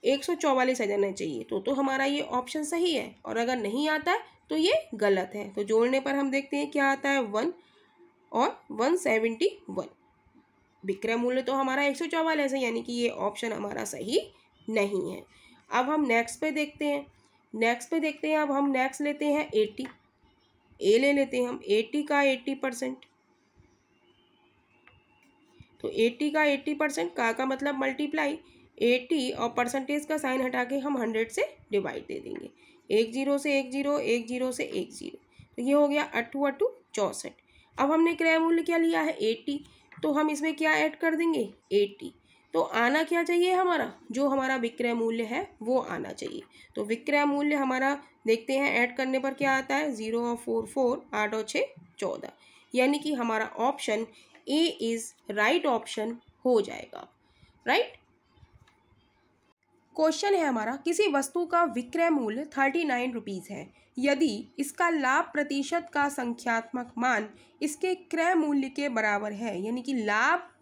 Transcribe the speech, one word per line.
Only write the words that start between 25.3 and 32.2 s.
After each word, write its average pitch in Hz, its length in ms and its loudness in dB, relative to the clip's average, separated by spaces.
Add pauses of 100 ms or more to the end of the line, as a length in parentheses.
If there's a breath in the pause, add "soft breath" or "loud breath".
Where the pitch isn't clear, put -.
तो - 100 -4
एटी 247 400 0
का 302 140 2
एटी 285 300 0
परसेंट 311 400 -4
का, 233 180 0
का 262 140 -2
मतलब 277 280 -2
multiply, 285 640 -2 (400 loud breath)
eighty 247 540 2
और 233 160 -2
percentage 269 560 -2
का 311 140 -2
sign 262 240 -2
हटा 247 220 -2
के 269 140 -4
हम 277 200 -2
हंड्रेड 226 320 -2
से 415 120 -2 (300)
divide 202 320 -2
दे - 160 -8